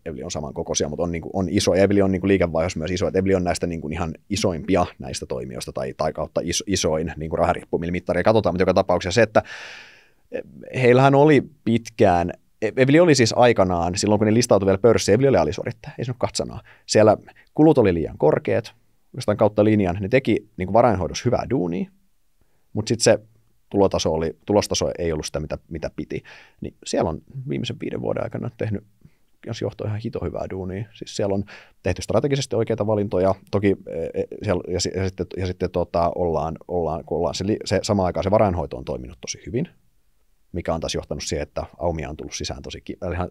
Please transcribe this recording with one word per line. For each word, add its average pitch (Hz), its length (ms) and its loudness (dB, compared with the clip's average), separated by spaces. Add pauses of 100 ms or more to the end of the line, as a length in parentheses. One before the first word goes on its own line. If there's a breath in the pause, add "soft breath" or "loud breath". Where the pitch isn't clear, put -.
Evli 69 180 -10
on 87 80 -10
samankokoisia, 76 580 -6
mutta 73 140 -4
on, 87 80 -2
niin 82 100 -6
kuin, - 120 -12
on 95 160 -2
iso, 95 260 2
Evli 98 260 4
on, 95 100 2
niin 90 100 0
kuin, 95 60 0
liikevaihdossa 87 520 0
myös 80 120 -4
iso, 90 160 -2
että 80 120 -2
Evli 95 160 2
on 90 80 2
näistä, 87 240 -2
niin 82 140 -6
kuin, 76 120 -8
ihan 82 180 -4 (180)
isoimpia 90 560 0 (140)
näistä - 260 -10
toimijoista 64 480 -10
tai, 65 240 -6
tai 76 160 -2
kautta - 300 -6
iso-, 82 240 -4
isoin, 82 500 -2
niin 78 120 -8
kuin, 80 100 -4
raharippu, 85 400 0
millä 85 120 -6
mittaria 90 320 -2
katsotaan, 90 300 2
mutta 90 80 0
joka 92 120 4
tapauksessa 90 420 0
se, 117 60 6
että - 220 2 (1300 loud breath)
heillähän 127 400 6
oli 143 280 8 (220)
pitkään, 95 680 2 (460)
Evli 139 220 6
oli 175 160 6
siis 120 180 4
aikanaan, 92 640 4
silloin 104 220 2
kun 107 80 2
ne 107 60 4
listautui 110 320 4
vielä 95 120 4
pörssiin, - 380 4
Evli 135 120 4
oli 123 100 4
alisuorittaja, - 600 -4
ei 110 80 -6
se 120 60 -4
ole - 80 -10
katsanaa. - 420 -6 (240 soft breath)
Siellä 107 320 6 (360 loud breath)
kulut 156 240 6
oli 101 160 6
liian 76 240 -4
korkeat, - 540 0 (440)
jostain 123 220 -2
kautta 104 260 4
linjan, 104 380 4
ne 98 80 -4
teki, 127 380 0 (100)
niin 90 100 -4
kuin, 92 60 -4
varainhoidossa 98 520 2
hyvää 120 240 0
duunia, 175 400 -4 (840)
mut 107 140 -4
sit 113 140 0
se 110 180 4 (500)
tulotaso 87 440 2
oli, 80 320 -4
tulostaso 98 440 0 (100)
ei 85 120 -2
ollut 76 140 -4
sitä, - 140 -8
mitä, 73 180 -8 (120)
mitä 78 260 -10
piti. - 280 -10 (380 loud breath)
Niin - 120 -12 (120)
siellä - 240 -2
on 80 100 -6 (300)
viimeisen - 320 -6
viiden - 200 -8
vuoden - 220 -4
aikana - 340 -8
tehnyt, 107 260 -6 (640 soft breath)
jos 113 140 -10
johto - 240 -6
ihan 104 200 -6
hito - 200 -8
hyvää - 260 -8
duunia. 92 420 -8
Siis - 220 -16
siellä 101 200 -2
on 101 80 -2 (400 loud breath)
tehty 92 180 -2
strategisesti 135 540 -2
oikeita 110 320 -2
valintoja. 101 480 0 (160)
Toki, 101 240 2 (120)
e, - 340 -6
e, - 20 -2 (200)
siellä, 92 240 -2
ja 90 120 -4
si-, - 160 -4
ja 95 120 -2
sitten, 92 200 -6 (100)
ja 92 80 -4
sitten, 90 260 -4
tota, 85 440 0
ollaan, 80 400 -2 (120)
ollaan, 82 380 -4
kun 80 120 -4
ollaan 80 180 -2
se 95 120 -6
li-, 104 180 0
se, 95 180 0
samaan 101 220 0
aikaan 82 180 -2
se 95 80 -2
varainhoito 90 460 0
on 64 80 -14
toiminut 62 360 -10
tosi - 240 -12
hyvin, 123 220 -6 (840)
mikä 85 220 -4
on 82 80 -4
taas 67 140 -6
johtanut 76 280 -8
siihen, 73 200 -6
että - 200 -8 (140)
Aumia 80 320 -4
on 76 80 -12
tullut - 180 -12
sisään - 260 -10
tosi 78 200 -14
ki-, - 200 -12
eli 90 120 -6
ihan 87 180 -6